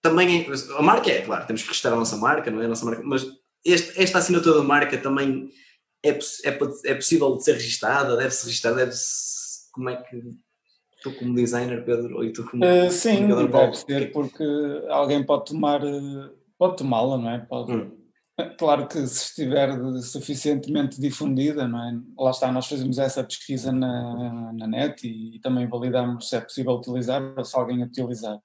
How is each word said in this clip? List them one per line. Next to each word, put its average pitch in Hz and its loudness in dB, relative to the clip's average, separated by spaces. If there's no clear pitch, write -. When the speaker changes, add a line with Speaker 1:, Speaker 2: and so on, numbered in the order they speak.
Speaker 1:
também 170 4
é, 139 -6
a 147 2
marca 214 6
é, 113 2
claro, 107 -4
temos 110 -4
que - -10
registrar - 0
a 117 2
nossa 113 0
marca, 120 2
não 110 -2
é? 117 0
A - 0
nossa 113 -2
marca, 113 -4
mas 131 0
este, 170 2
esta 185 4
assinatura 165 6
de 139 2
marca 143 4
também 135 0
é 147 6
poss-, - -4
é 147 0
po-, - -4
é 135 0
possível 139 2
de - -8
ser 151 6
registada, 120 0
deve-se 131 -2
registar, 117 0
deve-se, - -4
como 127 -6
é 123 -6
que, 120 -14
tu 131 -8
como 123 -4
designer, 120 0
Pedro, 117 -2
ou 113 -4
tu 117 -10
como 123 0
Speaker 2:
Eh, 180 8
sim, 214 4
Speaker 1:
comunicador, 190 4
Paulo, 135 6
Speaker 2:
deve - -8
ser, 139 0
Speaker 1:
que - -12
Speaker 2:
porque... 147 -4
alguém 143 2
pode 143 2
tomar, 147 0
eh, 139 -6
pode 185 2
tomá-la, 131 2
não 117 -4
é? 120 -4
Pode. 123 -6
Speaker 1:
Hum. 110 -4
Speaker 2:
Claro 147 2
que 151 -4
se - -4
estiver 139 0
de-, 127 -6
suficientemente 143 -4
difundida, 143 -2
não 117 -4
é? 120 -6
Lá 131 2
está, 127 0
nós 127 -2
fazemos 131 -4
essa 135 -2
pesquisa 127 -6
na, 120 -4
na 113 -8
net 127 -4
e, 113 -12
e - -20
também 127 -2
validamos 123 -2
se 131 -4
é 113 0
possível 127 -2
utilizar 123 -2
ou 127 -6
se - -6
alguém 123 -2
utilizar. 120 -6